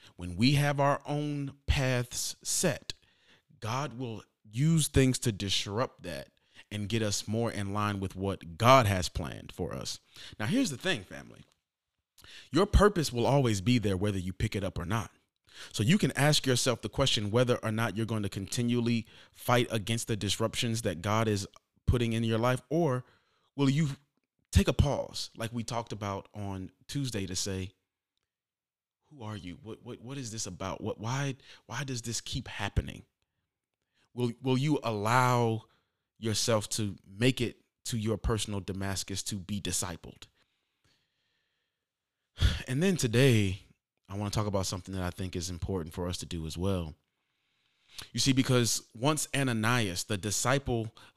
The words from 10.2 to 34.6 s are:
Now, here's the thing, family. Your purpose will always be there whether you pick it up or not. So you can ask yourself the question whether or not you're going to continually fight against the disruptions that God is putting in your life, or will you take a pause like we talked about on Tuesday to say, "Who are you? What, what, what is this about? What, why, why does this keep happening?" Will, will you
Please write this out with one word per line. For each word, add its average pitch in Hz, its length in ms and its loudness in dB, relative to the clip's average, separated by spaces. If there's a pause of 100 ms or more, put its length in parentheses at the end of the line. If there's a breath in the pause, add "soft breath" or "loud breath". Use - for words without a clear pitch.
Now, 110 80 -4
here's 214 240 0
the 123 60 -8
thing, 147 260 -4
family. 65 380 -16 (1120 loud breath)
Your 175 120 4
purpose 175 480 6
will 120 120 2
always 117 360 4
be 123 160 4
there 98 180 0
whether 98 240 0
you 90 140 -4
pick - 240 -2
it 95 60 -2
up - 140 -4
or 85 80 -4
not. 90 240 -2 (640 loud breath)
So - 120 0
you 156 140 6
can - 200 2
ask 147 280 4
yourself 123 360 2
the 104 80 -6
question 117 420 0
whether 120 320 4
or 110 80 -2
not 110 240 -2
you're 110 100 0
going 107 180 -2
to 98 60 -2
continually 117 760 0 (280 loud breath)
fight 123 380 2
against 113 380 -2
the 113 80 0
disruptions 110 640 -2
that 87 200 -2
God 110 280 2
is 101 180 0 (400)
putting 120 240 2
in 113 140 0
your 113 120 2
life, 123 320 2
or 147 360 0 (500 soft breath)
will 139 140 4
you 143 200 2 (600)
take 190 160 6
a 147 60 0
pause - 640 0
like 113 160 -6
we 120 100 -4
talked 117 300 -4
about 101 400 -6
on 98 380 -8 (180)
Tuesday 120 360 -4
to 90 100 -8
say, 95 360 -4 (1400)
"Who 143 140 -16
are 107 140 -8
you? 87 260 -12
What, 110 200 -14
what, 117 180 -14
what 131 160 -12
is 120 140 -10
this 110 140 -8
about? 95 360 -8
What, 104 180 -6
why, 131 360 -4 (320 loud breath)
why 127 180 -6
does 127 160 -6
this 120 180 -6
keep - 300 -8
happening?" - 540 -4 (1120)
Will, 120 280 -2
will 127 160 2
you 143 260 2